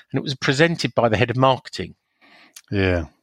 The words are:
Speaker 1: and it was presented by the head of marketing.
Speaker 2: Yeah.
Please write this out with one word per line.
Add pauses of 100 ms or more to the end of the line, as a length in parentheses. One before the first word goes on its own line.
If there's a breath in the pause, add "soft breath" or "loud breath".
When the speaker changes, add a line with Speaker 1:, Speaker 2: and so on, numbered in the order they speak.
(120 loud breath)
Speaker 1:
and
it
was
presented
by
the
head
of
marketing. (760 soft breath)
Speaker 2:
Yeah. (160)